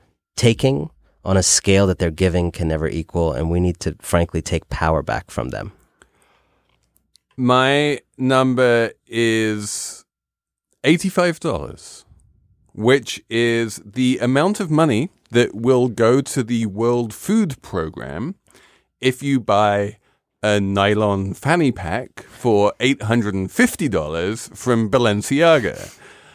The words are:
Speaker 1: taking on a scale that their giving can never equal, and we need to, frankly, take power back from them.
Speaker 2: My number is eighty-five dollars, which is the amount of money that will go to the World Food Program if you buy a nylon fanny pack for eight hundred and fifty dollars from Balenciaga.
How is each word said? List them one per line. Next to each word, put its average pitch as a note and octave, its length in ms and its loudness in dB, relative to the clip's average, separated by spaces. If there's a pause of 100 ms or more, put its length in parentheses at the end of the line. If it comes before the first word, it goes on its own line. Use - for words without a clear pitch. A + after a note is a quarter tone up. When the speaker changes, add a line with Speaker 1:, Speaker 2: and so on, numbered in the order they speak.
(360)
Speaker 1:
taking C3+ 540 0 (340)
on F#2+ 140 2
a F#2 60 4
scale G2 420 2
that F#2 140 0
their F2 100 0
giving F2 420 0
can E2 160 -4
never D#2 200 -2
equal, E2 460 -2
and D#2+ 180 -2
we F2 80 0
need F2+ 220 0
to, D#2+ 180 -6
frankly, E2+ 420 -2
take - 280 -4
power D#2+ 340 0
back - 260 -6
from A#1+ 200 -6
them. A#1 220 -10 (1600)
Speaker 2:
My C3 640 2 (180)
number B2+ 760 2 (120)
is A2 1000 -2 (760)
eighty-five F3 560 0
dollars, - 680 -8 (680)
which A#2+ 560 0
is A#2 560 0
the B2+ 340 0
amount C#3 400 0
of F3 120 -6
money D3+ 400 2 (180)
that A#2 240 2
will B2 360 2
go A#2 320 2
to C#3+ 220 -4
the A2+ 220 -2
World A2+ 480 -2
Food G3+ 480 -2
Program D#2+ 720 -8 (680)
if B2+ 220 -2
you C#3 180 0
buy G#2 580 0 (460)
a G#2 160 2
nylon G2 720 0
fanny D3+ 380 0
pack F#2 520 -8
for G#2 560 0
eight C3 240 0
hundred G#2+ 320 0
and F#2+ 160 -4
fifty A#3 360 0
dollars F2 680 -4
from A2+ 360 0
Balenciaga. B2 1080 2 (400)